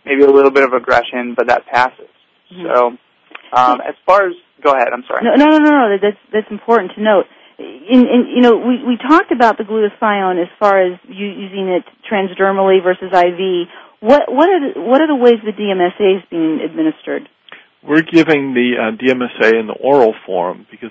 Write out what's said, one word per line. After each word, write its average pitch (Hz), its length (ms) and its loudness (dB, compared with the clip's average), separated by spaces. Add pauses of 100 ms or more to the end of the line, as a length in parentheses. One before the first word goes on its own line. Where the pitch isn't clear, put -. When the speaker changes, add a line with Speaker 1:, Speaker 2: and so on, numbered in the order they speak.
Speaker 1:
maybe 139 180 2
a 139 60 6
little 139 220 6
bit 139 120 2
of 127 80 0
aggression, 120 640 -2
but 120 120 -2
that 120 180 -2
passes. - 420 -4 (440)
Speaker 2:
Mm-hmm. 180 140 -14
Speaker 1:
So, 123 320 0 (540)
um, 127 300 2
as - 140 -10 (100)
far 190 220 2
as, 175 60 -6 (300)
go 147 80 2
ahead, 127 220 0
I'm 123 120 -8
sorry. - 200 -6
Speaker 2:
No, 240 100 2
no, 302 220 4
no, - 0 -
no, 302 120 2
no, 240 320 2
that's, 208 160 -2 (140)
that's 214 180 -4
important 214 460 -2
to 208 80 -8
note. 208 220 2 (340)
In, 190 480 0
in, - 260 0
you 247 80 2
know, 240 160 4
we, 240 300 -4
we 240 100 -2
talked 330 360 0
about 226 240 0
the 220 80 -8
glutathione 202 760 -2
as 175 160 -6
far 196 240 2
as 180 160 -2 (100)
u-, 196 200 -12
using 196 400 -10
it 180 160 -2 (260)
transdermally 190 720 0
versus 180 300 -4
I 180 240 2
V. 180 300 -4 (340)
What, 262 320 2
what 302 180 2
are 320 240 0
the, - 60 -12
what 240 220 0
are 320 60 0
the 302 80 -2
ways 240 280 4
the 214 80 -8
D 202 180 -6
M 190 120 -2
S 180 180 0
A 196 180 2
is 180 140 -14
being 160 320 -2
administered? 156 640 -6 (580)
Speaker 3:
We're 151 160 0
giving 151 520 0
the, 123 260 0
uh, 113 180 -4
D 127 140 -2
M 127 100 -2
S 120 220 -8
A 113 160 4
in 110 80 -6
the 104 60 -8
oral 123 420 2 (100)
form 92 460 -6
because 110 200 -18